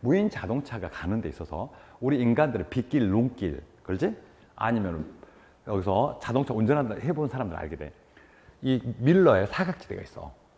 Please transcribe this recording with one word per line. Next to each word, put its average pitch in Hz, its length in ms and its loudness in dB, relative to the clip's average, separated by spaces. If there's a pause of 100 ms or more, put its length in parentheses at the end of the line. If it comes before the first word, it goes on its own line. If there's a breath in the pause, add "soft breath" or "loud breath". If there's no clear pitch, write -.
무인 190 280 4
자동차가 98 640 -6
가는 104 320 -4
데 80 80 -6
있어서 80 420 -10 (280 loud breath)
우리 131 200 2
인간들의 117 480 2
빗길, 127 400 0
눈길, 98 540 0 (200)
그렇지? 151 320 -2 (420 loud breath)
아니면 98 500 -2 (600 loud breath)
여기서 101 540 0
자동차 127 320 -2
운전한다 113 440 2
해본 135 320 -2
사람들 113 280 -6
알게 80 200 -8
돼. 76 160 -10 (680 loud breath)
이 131 220 0 (160)
밀러에 131 480 6
사각지대가 165 560 -6
있어. - 320 -16 (240)